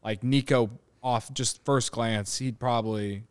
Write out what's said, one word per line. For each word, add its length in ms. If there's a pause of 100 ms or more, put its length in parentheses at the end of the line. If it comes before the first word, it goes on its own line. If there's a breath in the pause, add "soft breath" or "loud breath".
Like, 220
Nico, 460 (320)
off 320
just 320
first 260
glance, 460
he'd 200
probably 720